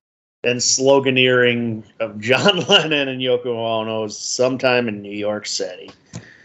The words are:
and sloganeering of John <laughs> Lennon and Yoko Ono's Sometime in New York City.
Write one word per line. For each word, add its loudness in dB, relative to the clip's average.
and 0
sloganeering 2
of -6
John 2
<laughs> -4
Lennon 2
and -6
Yoko 0
Ono's -4
Sometime 0
in -6
New -12
York -4
City. -10